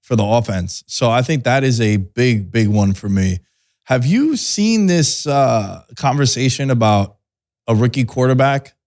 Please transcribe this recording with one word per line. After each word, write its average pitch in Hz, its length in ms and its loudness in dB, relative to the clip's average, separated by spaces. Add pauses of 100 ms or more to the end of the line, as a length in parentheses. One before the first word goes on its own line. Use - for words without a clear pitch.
for - 140 -4
the 107 80 0
offense. 104 600 -2
So - 240 -2
I 123 120 2
think 139 220 -4
that 135 200 0
is 120 160 0
a 107 160 2
big, 104 540 -2
big 110 180 2
one 101 240 2
for 101 160 -6
me. 95 320 0 (460)
Have 127 200 0
you 269 300 2
seen 214 500 0
this, 170 400 0
uh, 120 560 0 (140)
conversation 135 760 0
about 107 460 2 (500)
a 117 80 0
rookie 120 300 0
quarterback 131 720 0 (120)